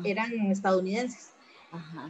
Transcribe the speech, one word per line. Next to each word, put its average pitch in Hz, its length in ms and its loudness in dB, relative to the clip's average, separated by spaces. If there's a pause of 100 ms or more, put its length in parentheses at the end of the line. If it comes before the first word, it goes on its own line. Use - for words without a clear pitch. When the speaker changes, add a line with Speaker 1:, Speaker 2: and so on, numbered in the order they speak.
Speaker 1:
eran 214 300 0 (200)
estadounidenses. 196 840 0 (340)
Speaker 2:
Ajá. 160 380 -12